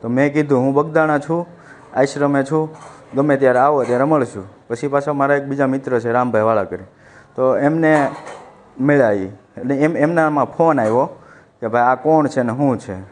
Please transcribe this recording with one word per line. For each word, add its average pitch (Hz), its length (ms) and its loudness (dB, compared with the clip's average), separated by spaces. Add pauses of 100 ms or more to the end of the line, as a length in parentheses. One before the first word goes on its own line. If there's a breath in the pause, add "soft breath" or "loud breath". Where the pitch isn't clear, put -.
તો 117 60 -6
મેં 139 240 0
કીધું 143 260 2
હું 135 160 2
બગદાણા 156 440 2
છું, 135 280 -4 (480 loud breath)
આશ્રમે 143 480 0
છું, 156 260 -2 (460 loud breath)
ગમે 139 220 2
ત્યારે 131 220 4
આવો 139 260 2
ત્યારે 123 200 0
મળશું. 131 400 0 (240)
પછી 120 200 -6
પાછા 143 240 -2
મારા 139 220 2
એક 139 100 0
બીજા 139 220 -2
મિત્ર 131 340 -2
છે 117 120 -4
રામભાઈ 120 300 0
વાળા 110 220 2
કરી, 90 200 -10 (520 loud breath)
તો 127 200 0
એમને 151 540 2 (680)
મળ્યા 139 300 4
ઈ. 98 200 -2 (280)
એટલે 127 180 -4
એમ, 151 200 0
એમનામાં 151 480 0
ફોન 151 360 0
આવ્યો 117 280 2 (520 loud breath)
કે 117 80 -6
ભાઈ 117 140 2
આ 127 120 4
કોણ 151 340 2
છે 127 140 -2
ને 117 100 -2
શું 131 260 0
છે. - 160 -10 (180)